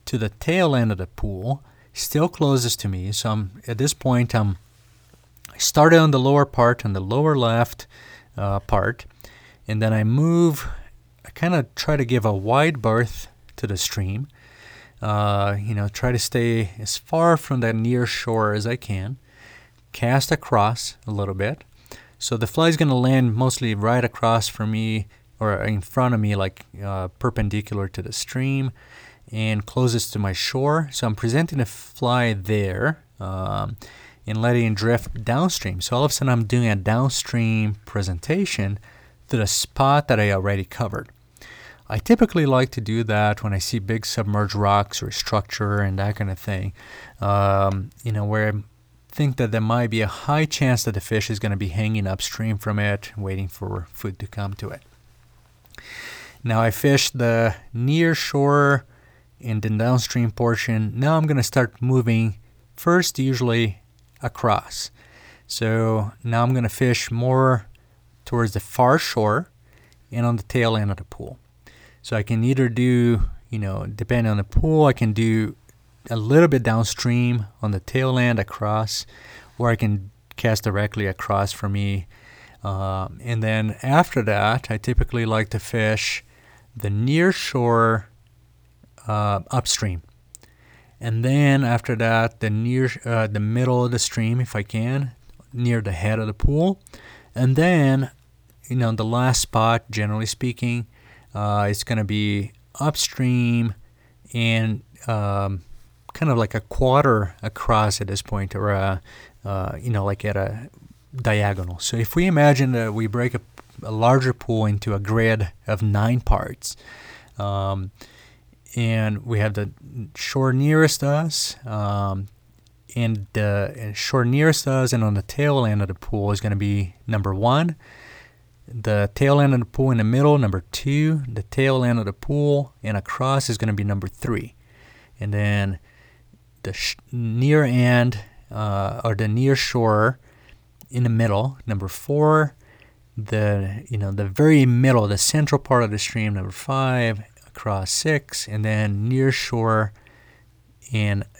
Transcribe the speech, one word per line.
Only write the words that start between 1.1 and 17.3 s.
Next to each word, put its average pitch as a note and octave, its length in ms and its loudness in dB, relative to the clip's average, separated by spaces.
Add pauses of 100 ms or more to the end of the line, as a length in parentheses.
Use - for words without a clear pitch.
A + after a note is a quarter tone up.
still D#3+ 360 0
closest C3 520 0
to G#2 60 -4
me. F#2 240 -4
So A2 200 -4
I'm, G#2 360 -4
at A#2 120 -6
this D3 160 0
point, B2 400 0
I'm, G#2 240 0 (920)
I - 60 -18
started D#3+ 400 6
on D#3 140 6
the C3+ 80 4
lower C#3 260 4
part, A#2+ 400 2
on G2+ 80 -2
the F#2+ 80 -4
lower C#3+ 340 0
left, A#2 520 0 (500)
uh, G2+ 220 -2
part, G2+ 460 0 (640)
and G#2+ 140 -2
then A2 120 2
I A2 100 2
move, D#3 640 2 (580)
I - 60 -20
kinda E3+ 440 0
try D3+ 220 0
to C3+ 80 0
give A#2 200 2
a G#2 80 4
wide B2 480 2
berth A2+ 460 0 (300)
to A2 100 -6
the G2 100 -4
stream, G2+ 500 -4 (760)
uh, G2+ 580 0
you G#2+ 140 -4
know, G2+ 140 -2
try B2+ 240 -2
to A#2+ 80 0
stay A#2 600 0
as - 180 -6
far E3 400 2